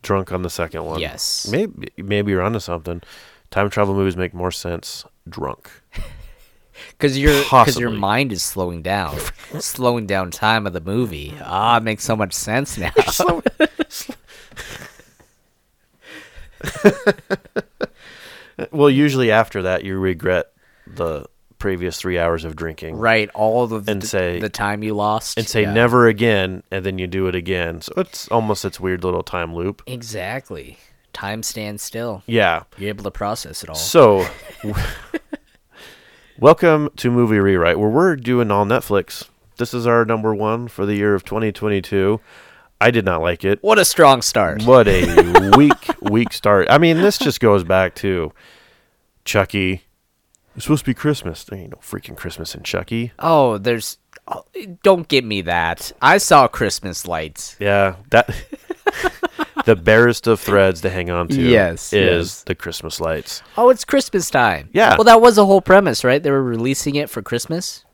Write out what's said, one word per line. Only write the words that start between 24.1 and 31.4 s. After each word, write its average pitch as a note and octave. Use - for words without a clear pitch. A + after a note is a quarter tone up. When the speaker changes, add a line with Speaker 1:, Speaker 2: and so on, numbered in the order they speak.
Speaker 2:
the F2+
time G#2
you G#2+
lost. G#2
Speaker 1:
And A2+
say, A2
Speaker 2:
Yeah. G2+
Speaker 1:
"Never A#2+
again," G2+
and F#2+
then F#2+
you F#2
do F#2+
it F2+
again. E2+
So -
it's -
almost G#2+
its G2
weird F#2
little F2+
time E2+
loop. F2+
Speaker 2:
Exactly. G#2+
Time G#2